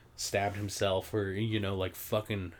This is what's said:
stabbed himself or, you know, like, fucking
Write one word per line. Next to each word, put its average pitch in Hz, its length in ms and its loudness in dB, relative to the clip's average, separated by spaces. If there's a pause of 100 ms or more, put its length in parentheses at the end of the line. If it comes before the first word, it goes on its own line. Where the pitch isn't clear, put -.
(180)
stabbed 98 400 0
himself 98 560 0
or, 101 180 2
you 110 280 0
know, 98 160 0
like, 92 200 0
fucking 104 640 -2